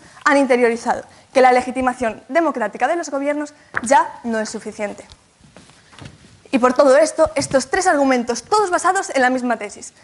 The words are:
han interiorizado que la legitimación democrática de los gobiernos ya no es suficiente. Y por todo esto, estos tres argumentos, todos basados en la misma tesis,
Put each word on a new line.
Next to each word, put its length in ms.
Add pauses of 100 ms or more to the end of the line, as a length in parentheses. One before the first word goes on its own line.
(260)
han 100
interiorizado 680 (280)
que 80
la 120
legitimación 760
democrática 580
de 100
los 120
gobiernos 460 (280)
ya 420
no 160
es 100
suficiente. 560 (1400)
Y 80
por 160
todo 240
esto, 360
estos 360
tres 160
argumentos, 560
todos 280
basados 380
en 140
la 80
misma 260
tesis, 480